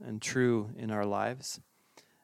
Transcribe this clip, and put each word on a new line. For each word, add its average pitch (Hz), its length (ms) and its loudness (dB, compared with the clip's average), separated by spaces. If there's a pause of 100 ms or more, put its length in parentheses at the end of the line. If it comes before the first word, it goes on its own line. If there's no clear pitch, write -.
and 113 160 -6
true 120 560 2
in 113 140 -4
our 104 160 0
lives, 104 520 -2 (640)